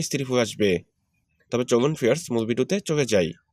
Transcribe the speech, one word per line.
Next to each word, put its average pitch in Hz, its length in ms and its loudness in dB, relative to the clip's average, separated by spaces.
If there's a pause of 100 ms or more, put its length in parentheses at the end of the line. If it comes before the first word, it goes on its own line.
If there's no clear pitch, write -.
স্ত্রী 143 240 -4
ফুল 127 140 0
আসবে। 104 320 2 (800)
তবে 120 140 0
চলুন 123 280 2
ভিউয়ার্স, 139 380 0
মূল 117 140 0
ভিডিওতে 123 300 -2 (140)
চলে 147 160 0
যাই। 98 240 2 (240)